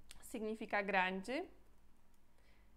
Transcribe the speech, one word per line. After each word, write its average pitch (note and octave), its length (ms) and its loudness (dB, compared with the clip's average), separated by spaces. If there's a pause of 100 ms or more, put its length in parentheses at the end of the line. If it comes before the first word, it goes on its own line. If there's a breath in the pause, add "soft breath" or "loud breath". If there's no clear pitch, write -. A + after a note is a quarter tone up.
(240)
significa G#3+ 580 0
grande. G3 640 4 (1300 soft breath)